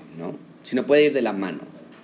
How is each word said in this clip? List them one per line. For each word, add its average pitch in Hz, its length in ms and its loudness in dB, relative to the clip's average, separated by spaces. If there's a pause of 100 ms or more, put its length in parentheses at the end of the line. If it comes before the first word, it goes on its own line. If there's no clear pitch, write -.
(180)
¿no? 92 180 -10 (280)
Sino 123 240 -4
puede 147 180 6
ir 143 80 2
de 135 80 0
la 110 100 0
mano. 95 280 -6 (440)